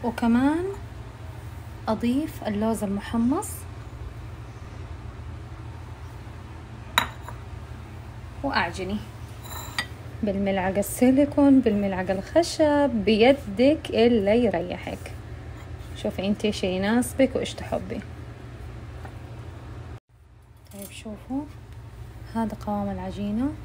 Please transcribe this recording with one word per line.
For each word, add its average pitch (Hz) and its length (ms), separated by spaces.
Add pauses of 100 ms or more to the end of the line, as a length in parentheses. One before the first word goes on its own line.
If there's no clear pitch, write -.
وكمان 247 600 (1200)
أضيف 240 600
اللوز 214 360
المحمص 233 680 (4000)
وأعجني 185 540 (1300)
بالملعقة 196 560
السيليكون، 269 800
بالملعقة 196 520
الخشب، 294 760 (160)
بيدك 233 840
اللي 226 560
يريحك. - 680 (840)
شوفي 196 320
انتي 208 240
شي - 160
يناسبك 226 680
وايش 165 180
تحبي. - 460 (2750)
طيب 196 180
شوفوا، 240 520 (920)
هذا 214 300
قوام 202 240
العجينة 202 600 (160)